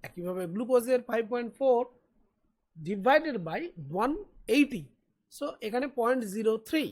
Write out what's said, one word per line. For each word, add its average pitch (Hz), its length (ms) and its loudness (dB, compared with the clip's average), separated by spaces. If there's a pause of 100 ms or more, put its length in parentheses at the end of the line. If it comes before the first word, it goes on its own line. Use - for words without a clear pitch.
একইভাবে 180 360 -6 (120)
গ্লুকোজের 247 540 2
ফাইভ 226 220 0
পয়েন্ট 240 280 -4
ফোর 254 200 6 (1080)
divided 247 500 2 (100)
by 180 140 -4 (320)
ওয়ান 233 180 0 (460)
এইটি। 247 260 2 (540)
So 285 80 -6 (220)
এখানে 247 180 -2 (140)
পয়েন্ট 240 220 2 (140)
জিরো 220 180 2 (140)
থ্রি। 311 240 0